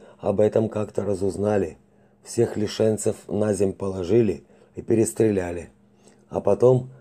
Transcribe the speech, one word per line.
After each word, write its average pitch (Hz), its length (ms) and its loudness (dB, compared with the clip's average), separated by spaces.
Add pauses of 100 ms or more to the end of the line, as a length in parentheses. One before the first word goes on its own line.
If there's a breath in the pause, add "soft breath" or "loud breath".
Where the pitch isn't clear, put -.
(200 loud breath)
об 98 220 0
этом 110 260 4
как-то 104 380 -6
разузнали, 95 720 -2 (440 soft breath)
всех - 360 -2
лишенцев 107 580 0 (140)
на 104 240 0
земь 98 180 0
положили 95 720 0 (320 soft breath)
и - 60 -12
перестреляли, 101 880 0 (580 soft breath)
а - 140 -6
потом 127 480 2 (120 loud breath)